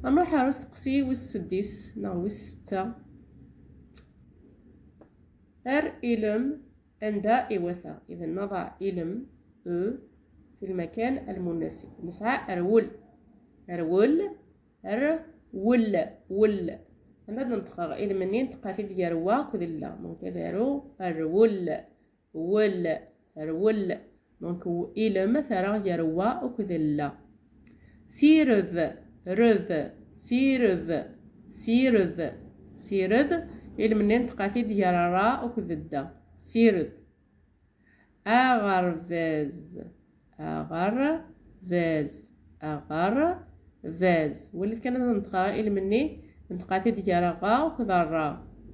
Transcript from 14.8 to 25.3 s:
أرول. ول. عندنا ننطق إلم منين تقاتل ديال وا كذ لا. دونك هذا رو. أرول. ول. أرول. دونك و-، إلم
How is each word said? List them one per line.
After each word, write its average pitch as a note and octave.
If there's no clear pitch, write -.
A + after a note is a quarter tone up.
أرول. A3+
ول. G3
عندنا A#3+
ننطق A3
إلم F#3+
منين G#3+
تقاتل G3+
ديال F3+
وا F#3+
كذ -
لا. D#3
دونك E3+
هذا F3
رو. C4+
أرول. F3+
ول. F3+
أرول. F3+
دونك F3
و-، F3
إلم G#3+